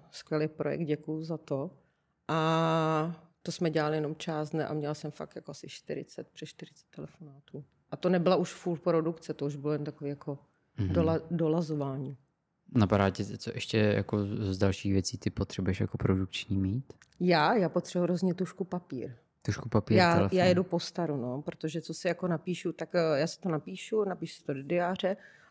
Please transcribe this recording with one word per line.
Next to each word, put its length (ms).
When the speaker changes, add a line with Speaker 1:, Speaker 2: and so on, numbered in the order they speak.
Speaker 1:
Skvělý 360
projekt, 380
děkuju 380
za 140
to. 340
A 960
to 80
jsme 180
dělali 280
jenom 180
část 340
dne 180
a 60
měla 200
jsem 180
fakt 240
jako 160
asi 160
čtyřicet, 680
přes 160
čtyřicet 360
telefonátů. 680
A 60
to 120
nebyla 260
už 180
full 240
produkce, 560
to 120
už 100
bylo 180
jen 100
takový 260
jako 300
Speaker 2:
Mhm. 160
Speaker 1:
dola-, 280
dolazování. 880
Speaker 2:
Napadá 340
tě, 160
co 160
ještě 240
jako 480
z, 280
z 40
dalších 360
věcí 240
ty 120
potřebuješ 500
jako 180
produkční 600
mít? 360
Speaker 1:
Já? 360
Já 140
potřebuji 340
hrozně 300
tužku, 300
papír. 480
Speaker 2:
Tužku, 280
papír, 280
Speaker 1:
Já, 180
Speaker 2:
telefon. 220
Speaker 1:
já 80
jedu 180
po 160
staru, 380
no, 240
protože 400
co 120
si 140
jako 200
napíšu, 440
tak, 240
eh, 240
já 80
si 120
to 100
napíšu, 540
napíšu 360
si 40
to 100
do 100
diáře 540